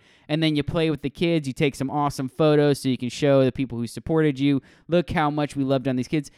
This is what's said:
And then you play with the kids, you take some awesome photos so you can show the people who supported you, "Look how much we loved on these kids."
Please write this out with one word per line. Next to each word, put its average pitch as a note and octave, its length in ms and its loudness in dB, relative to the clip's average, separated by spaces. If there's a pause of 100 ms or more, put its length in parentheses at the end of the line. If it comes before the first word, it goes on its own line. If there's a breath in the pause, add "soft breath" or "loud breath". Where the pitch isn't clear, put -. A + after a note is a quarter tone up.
(280 soft breath)
And D#3 140 -2
then D#3+ 140 0
you C#3+ 80 0
play E3 260 0
with D3 140 -4
the C#3+ 80 -4
kids, E3 360 0
you B2+ 60 -6
take C#3+ 220 0
some C3+ 160 -6
awesome C#3+ 360 -2
photos D3 540 4
so C3+ 80 -2
you B2 80 0
can B2 120 -8
show C#3 360 4
the B2+ 60 2
people A#2+ 260 -6
who A#2+ 80 -6
supported D3+ 540 -2
you, C#3 220 2 (260 soft breath)
"Look E3+ 240 0
how D#3 180 0
much D3 260 -4
we C#3 80 -2
loved C3+ 240 0
on C3 80 0
these B2+ 120 -2
kids." D3+ 300 -4